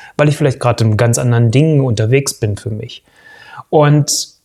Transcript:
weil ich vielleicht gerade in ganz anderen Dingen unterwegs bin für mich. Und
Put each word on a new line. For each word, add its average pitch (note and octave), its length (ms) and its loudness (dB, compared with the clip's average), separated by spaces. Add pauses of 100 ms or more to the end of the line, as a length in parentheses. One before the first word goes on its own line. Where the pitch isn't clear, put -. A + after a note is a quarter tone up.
(180)
weil D3 100 2
ich D3 80 0
vielleicht C#3 240 -2
gerade A#2 240 -2
in G#2+ 140 2
ganz A#2 200 2
anderen A#2+ 320 0
Dingen D3 320 2
unterwegs B2 520 -2
bin G#2 240 -4
für - 140 -10
mich. A2 320 -12 (680)
Und D3 760 0